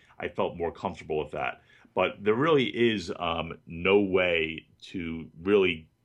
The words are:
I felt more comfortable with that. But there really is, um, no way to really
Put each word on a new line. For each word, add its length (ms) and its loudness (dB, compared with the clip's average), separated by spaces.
I 80 -8
felt 300 -4
more 160 -4
comfortable 460 -6
with 120 -6
that. 320 -6
But 300 0
there 100 4
really 320 2
is, 540 0
um, 360 -4
no 320 4
way 680 0
to 460 -8
really 440 2